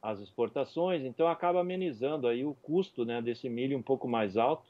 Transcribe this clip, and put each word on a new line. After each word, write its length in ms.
as 180
exportações, 840
então 240
acaba 320
amenizando 680
aí 160
o 200
custo, 420
né, 160
desse 260
milho 300
um 60
pouco 240
mais 300
alto 320